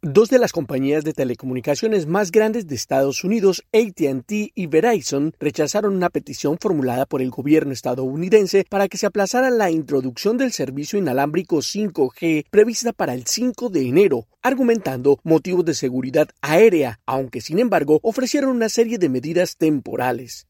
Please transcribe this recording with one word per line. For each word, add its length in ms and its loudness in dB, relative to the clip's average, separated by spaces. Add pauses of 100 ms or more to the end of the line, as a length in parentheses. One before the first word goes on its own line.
Dos 260 4
de 100 6
las 100 2
compañías 540 -2
de 80 -2
telecomunicaciones 960 -2
más 240 -2
grandes 340 2
de 80 -8
Estados 480 0
Unidos, 400 2 (100)
A 60 6 (160)
T 140 0
and 180 -4
T 260 -4
y 140 -6
Verizon, 720 2
rechazaron 560 -2
una 160 0
petición 500 -4
formulada 460 -2
por 160 -4
el 80 -4
gobierno 420 0
estadounidense 960 0
para 200 0
que 100 -10
se 80 -2
aplazara 440 0
la 200 2
introducción 680 -2
del 120 0
servicio 480 -4
inalámbrico 640 0
cinco 480 -2
G 400 -2
prevista 420 2
para 220 -4
el 140 -8
cinco 400 -4
de 180 0
enero, 400 2 (160)
argumentando 800 0
motivos 420 2
de 100 0
seguridad 540 -2 (120)
aérea, 680 4
aunque, 340 -4
sin 200 -4
embargo, 420 2
ofrecieron 480 -2
una 180 -2
serie 300 0
de 100 0
medidas 480 -2
temporales. 920 -4